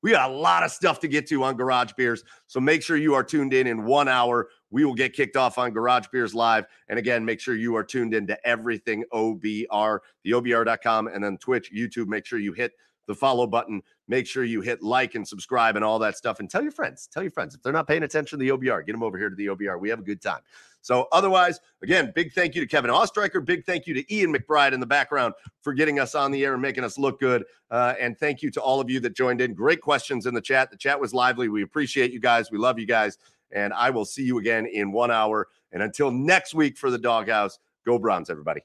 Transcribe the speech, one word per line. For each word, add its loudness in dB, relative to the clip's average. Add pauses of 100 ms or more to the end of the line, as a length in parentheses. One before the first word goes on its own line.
We 2
got 4
a -8
lot 4
of -2
stuff 0
to -2
get 0
to 0
on 0
Garage 2
Beers. 0 (240)
So -4
make 4
sure -2
you 4
are 4
tuned 0
in 4
in -2
one 4
hour. 2 (220)
We 2
will 0
get 0
kicked -2
off 2
on 0
Garage 2
Beers -2
Live. 2 (220)
And -4
again, 0
make -4
sure -4
you -2
are 0
tuned -2
in -2
to -4
everything -2
O 0
B -6
R, 0 (220)
the 0
O 4
B 0
R 2
dot 0
com, 0
and -6
then -4
Twitch, -2
YouTube. -6
Make -4
sure -6
you -6
hit -6 (340)
the -6
follow 2
button. -2 (260)
Make -2
sure -4
you -2
hit -6
like 0
and -6
subscribe 0
and 0
all 2
that -2
stuff. -6
And -10
tell -2
your -4
friends. -10
Tell -8
your -6
friends. -8
If -20
they're -4
not -2
paying 0
attention -4
to -2
the 2
O 2
B -2
R, 0
get -8
them -4
over -4
here -2
to -10
the -6
O -2
B -6
R. -4
We -6
have -4
a -14
good -8
time. -6 (420)
So 2
otherwise, 4 (240)
again, 2
big -2
thank 0
you -2
to -4
Kevin 2
Oestreicher. 0
Big -2
thank -4
you -6
to -4
Ian 0
McBride 2
in -2
the -4
background 0 (260)
for -6
getting 2
us -2
on 0
the 0
air 2
and -2
making -4
us -6
look 0
good. 2 (260)
Uh, 2
and -4
thank -4
you -2
to -4
all 2
of -4
you 0
that -4
joined 2
in. 0
Great 2
questions -2
in -2
the -2
chat. 0
The -20
chat -2
was -4
lively. 2
We -2
appreciate -2
you -10
guys. 2
We -6
love 2
you -8
guys. 0 (320)
And -2
I 0
will -2
see -10
you 0
again 0
in -4
one 2
hour. 0 (220)
And -4
until -2
next 0
week 2
for -2
the 0
Doghouse, 0 (260)
go 2
Browns, 0
everybody. -6